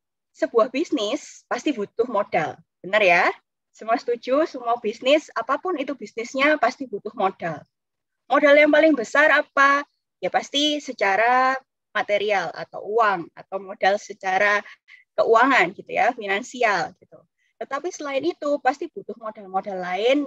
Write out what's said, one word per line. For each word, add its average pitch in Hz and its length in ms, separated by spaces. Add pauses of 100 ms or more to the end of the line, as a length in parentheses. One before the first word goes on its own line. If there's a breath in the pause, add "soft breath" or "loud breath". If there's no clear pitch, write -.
(380)
Sebuah 254 320
bisnis 262 800
pasti 254 240
butuh 226 320
modal, 175 480 (240)
benar 202 240
ya? 180 240 (480)
Semua 226 240
setuju, 254 480
semua 240 320
bisnis, 240 560
apapun 294 480
itu 277 160
bisnisnya 262 640
pasti 247 240
butuh 208 320
modal. 180 400 (720)
Modal 285 240
yang 302 160
paling 311 240
besar 277 400
apa? 277 480 (400)
Ya 180 80
pasti 294 480
secara 247 800 (320)
material 202 640
atau - 320
uang, 202 480
atau 185 240
modal 196 400
secara 202 640 (560 loud breath)
keuangan 226 560
gitu - 160
ya, 185 240
finansial 202 880
gitu. - 160 (400)
Tetapi 285 320
selain 277 340
itu 294 380
pasti 285 280
butuh 208 280
modal-modal 196 600
lain 214 480